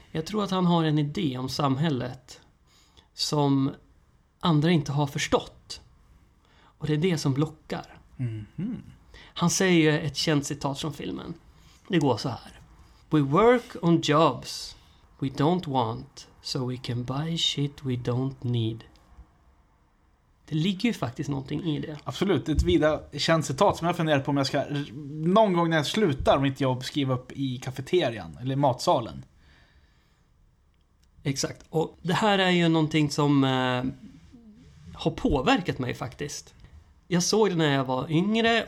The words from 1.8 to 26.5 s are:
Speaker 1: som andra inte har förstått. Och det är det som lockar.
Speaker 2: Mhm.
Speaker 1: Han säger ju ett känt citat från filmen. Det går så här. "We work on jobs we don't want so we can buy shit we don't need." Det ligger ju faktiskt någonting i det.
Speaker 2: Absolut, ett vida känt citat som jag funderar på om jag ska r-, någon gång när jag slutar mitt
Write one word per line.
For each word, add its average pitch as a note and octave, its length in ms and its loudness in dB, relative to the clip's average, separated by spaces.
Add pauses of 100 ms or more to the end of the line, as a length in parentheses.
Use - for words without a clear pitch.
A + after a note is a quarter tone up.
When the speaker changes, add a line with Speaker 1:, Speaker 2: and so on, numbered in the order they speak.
Speaker 1:
som C#3 580 2 (680)
andra D#3+ 320 4
inte D3+ 200 2
har C#3+ 160 0
förstått. - 760 -4 (960)
Och D3 100 -8
det D3+ 60 0
är D3+ 40 2
det E3+ 200 2
som C3+ 200 0
lockar. - 600 -6 (180)
Speaker 2:
Mhm. B2+ 680 -8 (520)
Speaker 1:
Han E3+ 160 0
säger E3+ 420 4
ju D3+ 80 2
ett D3 160 -6
känt D3 300 0
citat C#3 340 -6
från D3+ 140 -6
filmen. - 400 -10 (540)
Det F3+ 120 2
går C3 180 2
så C#3 120 -6
här. - 300 -12 (500)
"We D#3 120 4
work G#3+ 420 6 (180)
on E3+ 200 4
jobs - 760 0 (440)
we C#3 80 -4
don't D#3 420 0
want B2+ 580 -4 (140)
so B2+ 280 -6
we B2+ 80 -6
can B2 260 -6
buy D3+ 340 -4
shit C#3+ 460 -2
we C3 120 -2
don't B2 460 -2
need." A#2 420 -2 (1700)
Det D3+ 60 -2
ligger F#3 340 0
ju G#3+ 40 0
faktiskt C#3 360 -6
någonting C#3 340 -6
i D3 160 -2
det. D3+ 240 -10
Speaker 2:
Absolut, E3+ 460 0
ett C#3 140 2
vida D3+ 380 4 (160)
känt D#3+ 280 2
citat E3+ 320 2
som E3 100 -2
jag F3 100 0
funderar D#3 220 2
på C3+ 120 -2
om C#3+ 60 2
jag C3+ 100 0
ska C#3 140 -2
r-, D3 300 -6 (340)
någon G3 280 4
gång E3+ 160 2
när E3 80 2
jag C#3+ 80 2
slutar F3 540 2
mitt C#3 220 0